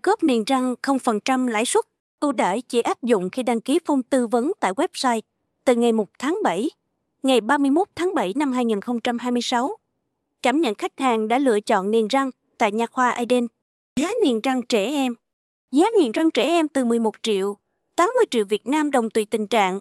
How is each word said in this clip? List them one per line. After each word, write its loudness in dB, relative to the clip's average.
góp 0
niềng 2
răng 0
không -2
phần 0
trăm -2
lãi -2
suất. 0
Ưu 0
đãi 0
chỉ -2
áp -4
dụng 0
khi -6
đăng 0
ký 0
phong 0
tư 0
vấn 0
tại -2
website -2
từ 4
ngày 2
một -2
tháng -2
bảy, -2
ngày 4
ba 2
mươi 2
mốt 2
tháng -2
bảy -2
năm -2
hai -2
nghìn 0
không -4
trăm -4
hai -4
mươi 0
sáu. -2
Cảm 2
nhận 0
khách -8
hàng 0
đã 2
lựa 2
chọn 0
niềng 2
răng 0
tại 0
nha -2
khoa 0
Eden. 0
Giá -2
niềng 2
răng -2
trẻ 0
em. -2
Giá 4
niềng 2
răng 0
trẻ 0
em 2
từ -2
mười 0
một -2
triệu, -2
tám 2
mươi 4
triệu 0
Việt -4
Nam 0
đồng 0
tùy -2
tình -4
trạng 0